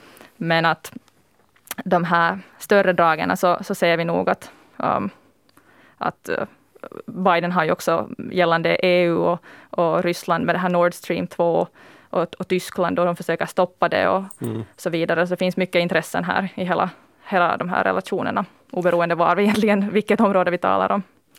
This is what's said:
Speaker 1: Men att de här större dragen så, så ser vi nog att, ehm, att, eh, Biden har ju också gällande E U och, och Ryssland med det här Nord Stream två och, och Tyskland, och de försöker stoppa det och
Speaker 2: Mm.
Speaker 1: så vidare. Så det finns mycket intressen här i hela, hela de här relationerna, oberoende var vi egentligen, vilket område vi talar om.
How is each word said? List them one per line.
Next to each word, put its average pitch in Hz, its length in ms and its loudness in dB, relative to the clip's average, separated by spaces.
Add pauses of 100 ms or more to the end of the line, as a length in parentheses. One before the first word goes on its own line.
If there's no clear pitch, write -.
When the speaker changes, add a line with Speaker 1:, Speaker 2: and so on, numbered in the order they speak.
(360)
Speaker 1:
Men 165 300 0
att - 260 -4 (920)
de 175 200 2
här 170 340 2 (200)
större 196 340 2
dragen 170 440 2
så, 180 240 2
så 196 140 -6
ser 170 220 2
vi 165 80 -2
nog 180 260 0
att, - 200 -4 (280)
ehm, - 320 -2 (880)
att, - 300 -8
eh, - 160 -4 (600)
Biden 175 460 0
har 175 120 0
ju 160 80 0
också 170 360 -2 (220)
gällande 170 560 2
E 180 180 4
U 170 120 2
och, 170 280 0 (260)
och 170 320 0
Ryssland 175 420 -2
med 170 100 0
det 170 40 -2
här 180 100 -2
Nord 175 260 2
Stream 175 320 -6
två 170 400 0 (440)
och, 170 280 -2
och 180 100 -8
Tyskland, 180 500 -2
och 175 80 2
de 175 100 -2
försöker 165 300 -4
stoppa 180 420 0
det 95 200 2
och 190 160 0 (160)
Speaker 2:
Mm. 113 240 -6 (120)
Speaker 1:
så - 140 -6
vidare. 170 360 0
Så 180 60 -6
det 180 60 -2
finns 185 180 -2
mycket 180 240 0
intressen 170 440 -2
här 185 300 -2
i 190 100 -6
hela, 180 260 0 (340)
hela 175 320 2
de - 120 -6
här - 160 0
relationerna, 190 600 -2 (260)
oberoende 170 440 0
var 170 220 4
vi 202 60 2
egentligen, 208 480 2
vilket 208 300 0
område 190 300 2
vi 175 80 0
talar 190 340 2
om. 202 100 0 (360)